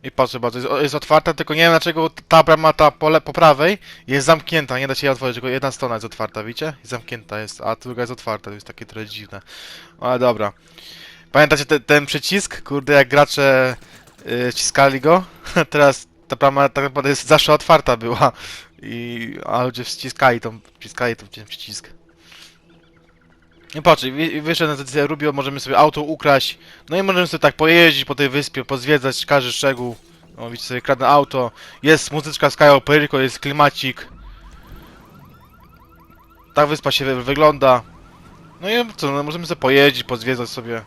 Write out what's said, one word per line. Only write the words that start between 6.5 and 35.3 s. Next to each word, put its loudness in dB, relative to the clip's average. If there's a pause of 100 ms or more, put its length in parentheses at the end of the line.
Jest -12
zamknięta -12
jest, -14
a -4
druga -10
jest -8
otwarta, -10
to -16
jest -20
takie -20
trochę -16
dziwne. -18 (580)
Ale -2
dobra. 0 (760)
Pamiętacie 4
te-, 2
ten 2
przycisk? -4
Kurde, -2
jak 6
gracze, 2 (500)
y, -4
ściskali 0
go? 4 (220)
<laughs> -2
Teraz 2 (200)
ta -6
brama 2
tak -4
naprawdę -4
jest -4
zawsze 4
otwarta 2
była. 0 (500)
I, -12 (120)
a -4
ludzie -8
wciskali -2
tą, -12 (200)
wciskali -6
tą, -20
ten -20
przycisk. -18 (1900)
I -10
patrz, 4
i -4
wy-, -4
i -6
wyszedł -2
na -6
decyzję -2
Rubio, -2
możemy -6
sobie -2
auto 4
ukraść. 0 (320)
No -4
i -2
możemy 0
sobie -6
tak 2
pojeździć 4
po -6
tej -2
wyspie, -6
pozwiedzać -2
każdy 2
szczegół. -4 (420)
No -14
widzicie, -14
sobie -8
kradnę -2
auto. 2 (320)
Jest 2
muzyczka -2
z -6
Cayo 6
Perico, 0
jest -4
klimacik. -2 (2500)